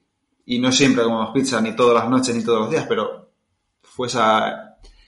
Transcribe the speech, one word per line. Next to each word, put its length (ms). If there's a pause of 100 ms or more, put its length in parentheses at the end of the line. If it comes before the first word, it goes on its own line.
(460)
Y 140
no 120
siempre 320
comemos 280
pizza, 300
ni 140
todas 200
las 140
noches, 260
ni 80
todos 180
los 100
días, 160
pero 440 (500)
fue 260
esa, 720 (300)